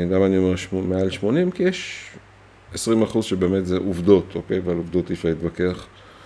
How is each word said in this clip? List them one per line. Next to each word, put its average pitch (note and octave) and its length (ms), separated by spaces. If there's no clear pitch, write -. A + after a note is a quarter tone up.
למה F#2+ 160
אני F#2+ 120
אומר F#2 180
שמ-, F#2 320
מעל F#2+ 220
שמונים? C#3+ 400
כי F#3+ 120
יש - 480
עשרים A2+ 280
אחוז A2 220
שבאמת F#2 420
זה F2+ 120
עובדות, F2+ 560
אוקיי? F2+ 240
ועל F2+ 180
עובדות E2+ 340
אי E2+ 40
אפשר E2+ 140
להתווכח. E2+ 580